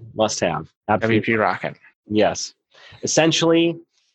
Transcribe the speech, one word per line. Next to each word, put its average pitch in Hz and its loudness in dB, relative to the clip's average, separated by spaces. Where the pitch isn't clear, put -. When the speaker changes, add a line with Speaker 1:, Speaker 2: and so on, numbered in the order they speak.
Speaker 1:
Must 107 -2
have. 80 -2
Absolutely. 110 2
Speaker 2:
W - -
P 113 0
Rocket. 90 -2
Speaker 1:
Yes. 101 0
Essentially, 165 2